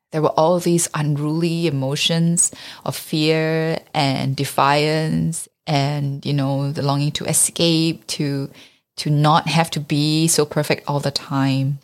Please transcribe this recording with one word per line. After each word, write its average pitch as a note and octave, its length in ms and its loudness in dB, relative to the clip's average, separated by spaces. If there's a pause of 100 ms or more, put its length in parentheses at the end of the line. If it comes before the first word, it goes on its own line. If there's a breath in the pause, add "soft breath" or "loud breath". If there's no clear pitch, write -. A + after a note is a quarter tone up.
(120)
there D#3 120 -2
were D#3 60 4
all E3 300 2
these F3 360 2
unruly D#3 720 -2
emotions D3+ 840 0 (320 loud breath)
of - 120 -6
fear D#3+ 840 0 (160)
and C3+ 420 0
defiance D#3 1120 0 (200)
and, C#3+ 580 -2
you C#3+ 80 -2
know, C#3 380 0
the D3+ 100 -6
longing C#3+ 300 0
to - 140 -6
escape, D#3+ 840 0
to, C#3 420 -4 (460 loud breath)
to - 160 -2
not D3+ 360 4
have E3 220 2
to - 100 -6
be D#3 480 2
so D#3 160 4
perfect D3+ 440 -2
all C#3+ 120 0
the C#3+ 120 -2
time, C3+ 720 0